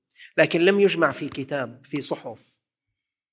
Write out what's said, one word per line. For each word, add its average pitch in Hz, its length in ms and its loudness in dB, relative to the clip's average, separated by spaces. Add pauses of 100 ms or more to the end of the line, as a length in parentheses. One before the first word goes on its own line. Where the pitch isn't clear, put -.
(360)
لكن 165 240 2
لم 196 200 4
يجمع 165 300 2
في 139 180 -8
كتاب، 131 560 -8
في 147 160 -8
صحف. - 580 -10 (760)